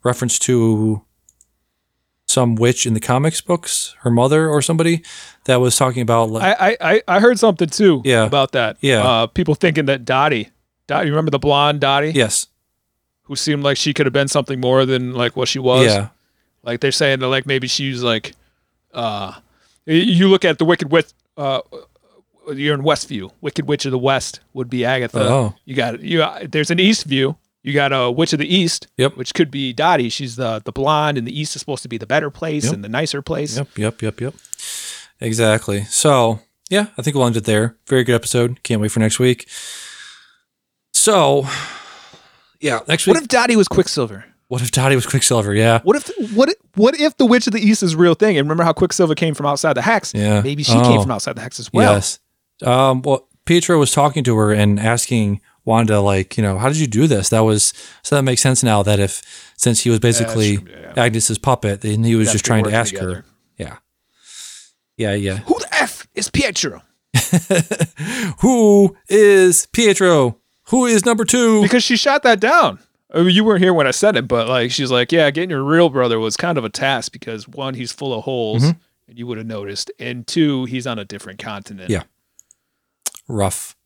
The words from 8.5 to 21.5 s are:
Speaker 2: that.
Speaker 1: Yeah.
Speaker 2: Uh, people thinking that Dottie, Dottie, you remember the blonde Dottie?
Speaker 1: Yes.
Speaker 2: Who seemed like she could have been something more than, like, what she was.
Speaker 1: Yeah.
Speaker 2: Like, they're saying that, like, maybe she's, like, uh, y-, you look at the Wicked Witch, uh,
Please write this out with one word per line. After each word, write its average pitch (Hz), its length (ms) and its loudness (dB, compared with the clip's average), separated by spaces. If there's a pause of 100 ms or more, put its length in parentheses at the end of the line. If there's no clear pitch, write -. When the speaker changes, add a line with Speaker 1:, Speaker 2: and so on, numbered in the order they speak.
Speaker 2:
that. 117 260 -2
Speaker 1:
Yeah. 127 260 2
Speaker 2:
Uh, 117 220 2
people 156 280 -2
thinking 160 320 0
that 135 180 -2
Dottie, 131 440 0 (380)
Dottie, 156 200 -2
you 147 40 -2
remember 156 200 0
the 139 80 0
blonde 143 420 2
Dottie? 139 300 0
Speaker 1:
Yes. 123 360 0 (760)
Speaker 2:
Who 143 120 -12
seemed 143 280 -2
like 139 140 2
she 147 160 -2
could 147 120 0
have 131 80 0
been 139 160 2
something 135 320 -2
more 131 240 2
than, 127 280 -2
like, 120 220 -2
what 127 140 -4
she - 100 -6
was. 127 260 4
Speaker 1:
Yeah. 101 240 0 (540)
Speaker 2:
Like, 120 160 -6
they're 139 120 0
saying 135 280 0
that, 127 80 -4
like, 131 180 -2
maybe 135 220 -4
she's, 131 360 -6
like, 113 300 -4 (600)
uh, 104 400 -8 (520)
y-, 156 80 -2
you 185 360 2
look 190 160 4
at 160 120 0
the 160 80 0
Wicked 165 260 0
Witch, 160 160 2 (300)
uh, 135 240 -4 (920)